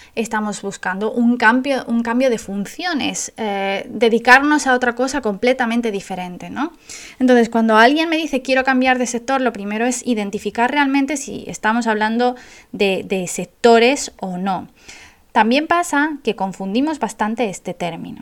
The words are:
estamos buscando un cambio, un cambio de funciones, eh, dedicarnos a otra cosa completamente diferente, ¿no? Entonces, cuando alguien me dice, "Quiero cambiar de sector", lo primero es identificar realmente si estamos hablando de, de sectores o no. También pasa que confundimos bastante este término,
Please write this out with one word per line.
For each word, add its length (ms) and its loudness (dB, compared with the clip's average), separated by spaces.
estamos 480 -4
buscando 500 -6
un 260 2
cambio, 500 2
un 160 -2
cambio 260 0
de 80 0
funciones, 960 -6
eh, 540 -4
dedicarnos 760 4
a 80 4
otra 180 0
cosa 280 -2
completamente 720 0
diferente, 600 -8
¿no? 200 -6
Entonces, 300 6
cuando 280 4
alguien 300 6
me 100 0
dice, 260 -4
"Quiero 200 2
cambiar 360 2
de 80 0
sector", 340 -2
lo 100 0
primero 340 -4
es 200 -2
identificar 640 -2
realmente 460 0
si 300 -10
estamos 400 -2
hablando 480 0
de, 320 0
de 240 -4
sectores 920 2
o 180 -8
no. 300 -4
También 360 4
pasa 560 0
que 120 -2
confundimos 640 -4
bastante 500 -2
este 240 -10
término, 480 -8